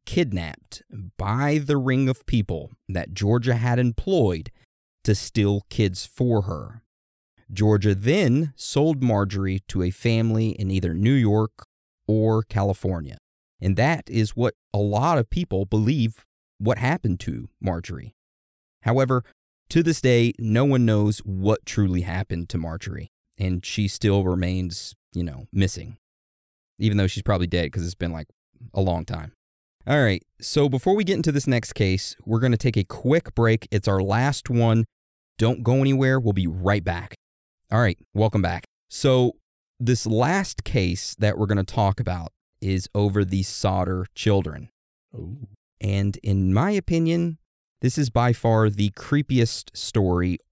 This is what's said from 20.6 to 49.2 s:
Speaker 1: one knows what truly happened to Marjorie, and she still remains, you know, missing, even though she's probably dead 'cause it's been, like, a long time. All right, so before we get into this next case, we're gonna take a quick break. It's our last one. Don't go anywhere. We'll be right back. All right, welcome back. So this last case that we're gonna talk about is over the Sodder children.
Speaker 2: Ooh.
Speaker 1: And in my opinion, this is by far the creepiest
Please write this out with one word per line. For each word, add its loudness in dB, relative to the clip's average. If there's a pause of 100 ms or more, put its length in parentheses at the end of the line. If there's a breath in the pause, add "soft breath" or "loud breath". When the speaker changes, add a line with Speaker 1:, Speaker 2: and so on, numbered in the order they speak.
Speaker 1:
one 4
knows 2
what -2
truly 0
happened -6
to -4
Marjorie, -8 (280)
and -2
she -2
still 0
remains, -4 (180)
you -4
know, -10
missing, -2 (800)
even 2
though 6
she's -2
probably 2
dead 0
'cause -4
it's -6
been, -4
like, -10 (440)
a 0
long 0
time. -10 (540)
All 4
right, 2 (180)
so 2
before 0
we 2
get 0
into 0
this -2
next 0
case, 0
we're -2
gonna 2
take -2
a 2
quick -2
break. 2
It's -2
our 2
last -2
one. 2 (540)
Don't 0
go 2
anywhere. 2
We'll 0
be 0
right 0
back. -6 (540)
All 4
right, 2 (140)
welcome 2
back. -4 (240)
So 2 (440)
this 0
last 0
case -2
that 0
we're 0
gonna 0
talk 0
about -6 (280)
is -2
over 2
the 0
Sodder -2
children. -2 (460)
Speaker 2:
Ooh. -12 (320)
Speaker 1:
And 0
in 2
my 2
opinion, 0 (420)
this 0
is 0
by 4
far 2
the 0
creepiest -2